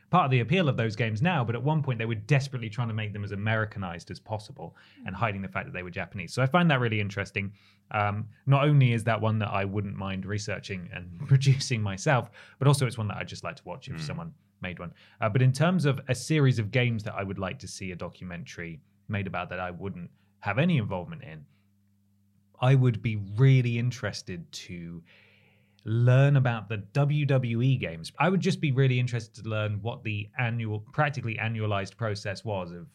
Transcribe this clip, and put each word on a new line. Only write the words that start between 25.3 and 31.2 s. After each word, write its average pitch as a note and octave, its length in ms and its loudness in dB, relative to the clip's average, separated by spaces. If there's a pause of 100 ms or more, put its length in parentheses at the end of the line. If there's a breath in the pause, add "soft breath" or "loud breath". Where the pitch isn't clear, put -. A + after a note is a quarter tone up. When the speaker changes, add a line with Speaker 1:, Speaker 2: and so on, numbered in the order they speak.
Speaker 1:
learn B2+ 500 6
about A#2 340 2
the A2 80 -2
W C#3+ 480 0
W A#2+ 340 2
E C3 160 4
games. E2 420 -6
I D#3 120 4
would F#3+ 100 2
just F3 200 0
be D3 120 0
really B2+ 260 4
interested A#2+ 460 -4
to G#2+ 60 -6
learn G#2+ 320 -2
what A#2 200 -8
the G#2 260 -6 (100)
annual, A2+ 420 -2 (120)
practically B2+ 420 -2